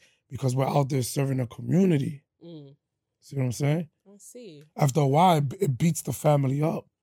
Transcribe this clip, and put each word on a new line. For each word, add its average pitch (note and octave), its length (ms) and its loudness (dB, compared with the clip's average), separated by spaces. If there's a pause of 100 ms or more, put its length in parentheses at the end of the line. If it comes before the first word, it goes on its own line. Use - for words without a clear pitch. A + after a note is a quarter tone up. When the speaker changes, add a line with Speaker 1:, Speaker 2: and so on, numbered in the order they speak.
(300)
Speaker 1:
because B2+ 260 -2
we're C3 120 0
out C#3+ 220 0
there C3 140 -2
serving C3+ 360 -2
a B2 80 -2
community. D3 760 0 (200)
Speaker 2:
Mm. D3+ 320 -20 (460)
Speaker 1:
See - 160 -14
what C3 80 0
I'm B2 60 -2
saying? D3 360 -2 (200)
Speaker 2:
I G3+ 100 -20
see. F#3 460 -20 (120)
Speaker 1:
After D3 260 2
a C#3 60 4
while, E3 300 6
it, C#3+ 60 2 (160)
it B2+ 180 0
beats D#3+ 240 0
the C#3 120 -6
family C#3+ 500 2
up. F3 240 -4 (160)